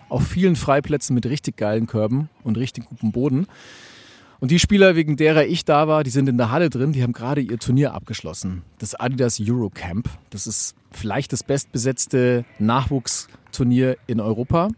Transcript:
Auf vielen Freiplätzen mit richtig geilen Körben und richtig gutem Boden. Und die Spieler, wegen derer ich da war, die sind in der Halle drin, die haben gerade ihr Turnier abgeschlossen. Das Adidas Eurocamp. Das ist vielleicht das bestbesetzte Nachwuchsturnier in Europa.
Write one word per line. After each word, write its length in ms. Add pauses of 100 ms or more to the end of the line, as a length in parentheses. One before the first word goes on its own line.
Auf 180
vielen 300
Freiplätzen 560
mit 120
richtig 300
geilen 320
Körben 400 (160)
und 140
richtig 300
gutem 260
Boden. 340 (960)
Und 100
die 80
Spieler, 380
wegen 180
derer 300
ich 180
da 240
war, 160
die 60
sind 180
in 100
der 140
Halle 180
drin, 220
die 100
haben 120
gerade 260
ihr 200
Turnier 340
abgeschlossen. 680 (160)
Das 140
Adidas 460
Eurocamp. 680 (220)
Das 160
ist 280 (160)
vielleicht 400
das 120
bestbesetzte 1000 (160)
Nachwuchsturnier 1400 (100)
in 140
Europa. 480 (100)